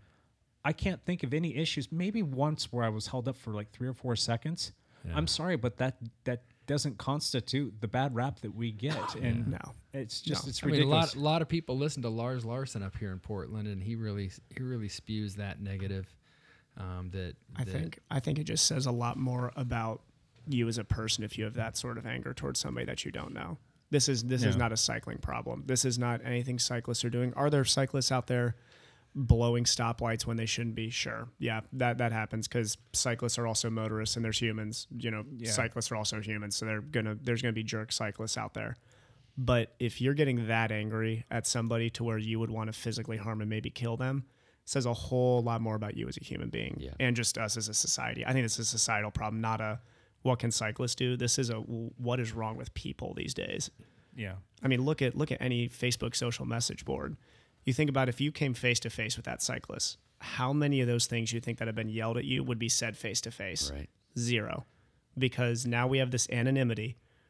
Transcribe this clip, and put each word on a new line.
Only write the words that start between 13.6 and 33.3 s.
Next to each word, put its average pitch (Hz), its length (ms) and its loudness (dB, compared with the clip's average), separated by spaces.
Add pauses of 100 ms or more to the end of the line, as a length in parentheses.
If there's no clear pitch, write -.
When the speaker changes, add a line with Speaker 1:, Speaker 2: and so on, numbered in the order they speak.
Speaker 2:
and 98 160 -4
he 113 140 -2
really, 101 340 -2 (260)
he 131 60 -6
really 120 260 -2
spews 107 480 -4
that 101 260 -6
negative, 98 440 -2 (720)
um, 92 360 -6
that, 92 220 -6 (220)
Speaker 3:
I 123 80 -2
Speaker 2:
that 95 80 -6
Speaker 3:
think, 156 260 -4 (120)
I 135 100 0
think 143 180 0
it 151 60 -2
just 160 220 2
says 143 200 0
a 123 60 0
lot 120 240 0
more 123 400 0
about 117 460 -2 (460)
you 120 200 2
as 113 100 0
a 104 60 -2
person 110 400 0
if 101 140 -6
you 107 60 0
have 110 100 -4
that 113 220 -2
sort 120 200 -4
of 113 100 -8
anger 123 280 -4
towards - 260 -2
somebody 60 260 -2
that - 180 -4
you - 80 -6
don't - 200 -6
know. - 240 -8 (340)
This 143 180 6
is, 120 160 2
this 123 180 2
is 104 140 6
Speaker 1:
Yeah. - 20 4
Speaker 3:
not 117 140 4
a 110 40 -2
cycling 117 420 0
problem. 123 480 -6
This 131 180 4
is 120 140 2
not 120 260 2
anything 123 340 0
cyclists 120 460 0
are 120 60 0
doing. 123 240 0
Are 139 160 4
there 139 140 6
cyclists 135 480 2
out 123 140 2
there 120 300 2 (580)
blowing 120 500 6
stoplights 117 640 2
when 113 100 0
they 113 100 0
shouldn't 113 280 -2
be? 113 160 -4
Sure. 117 380 -4 (100)
Yeah, 113 240 0 (100)
that, 123 260 2
that 120 140 4
happens 110 340 -2
'cause 110 300 0 (160)
cyclists 120 460 0